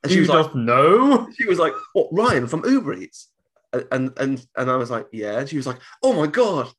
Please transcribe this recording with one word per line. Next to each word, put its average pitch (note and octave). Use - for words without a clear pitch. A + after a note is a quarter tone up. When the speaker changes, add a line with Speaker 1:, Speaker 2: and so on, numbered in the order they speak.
Speaker 1:
And C#3+
she F#3+
Speaker 2:
You E3
Speaker 1:
was D3+
like, D#3
Speaker 2:
don't B2
know? F#3+
Speaker 1:
she -
was F3+
like, D#3+
"What, -
Ryan F3+
from D#3+
Uber B3
Eats?" -
And, B2+
and, C3
and, C3+
and B2+
I B2+
was B2
like, A2+
"Yeah." G#2+
And C#3
she D3+
was C3
like, B2
"Oh B3+
my D#3
God." D#3+